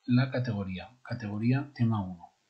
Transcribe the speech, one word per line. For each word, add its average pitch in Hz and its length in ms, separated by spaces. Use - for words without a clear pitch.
la 127 260
categoría. 101 600
Categoría 117 720
tema 113 300
uno, - 340